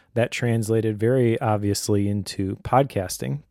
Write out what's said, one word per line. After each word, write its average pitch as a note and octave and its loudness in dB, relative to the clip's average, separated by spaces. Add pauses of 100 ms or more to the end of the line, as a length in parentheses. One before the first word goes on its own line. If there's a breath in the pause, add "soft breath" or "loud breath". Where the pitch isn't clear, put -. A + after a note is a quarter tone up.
(140 soft breath)
That A#2 0
translated A2+ 0
very A#2 2
obviously G#2 0
into G2+ -4
podcasting. B2+ -2 (100)